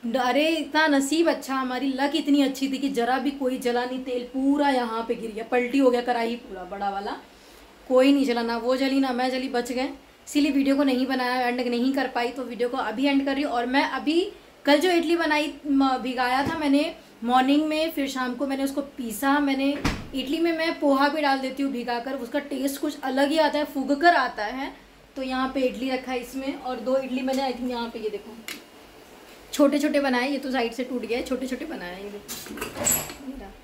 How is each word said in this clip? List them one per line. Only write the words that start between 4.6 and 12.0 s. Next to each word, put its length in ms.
यहाँ 380
पे 60
गिर 180
गया, 180
पलटी 280
हो 120
गया 120
कढ़ाई 360
पूरा 280
बड़ा 240
वाला, 260
कोई 240
नहीं 120
जला, 180
ना 160
वो 180
जली 240
ना 120
मैं 180
जली, 200
बच 220
गए। 160
इसीलिए 260
वीडियो 240
को 80
नहीं 220
बनाया, 340
end 200
नहीं 340
कर 140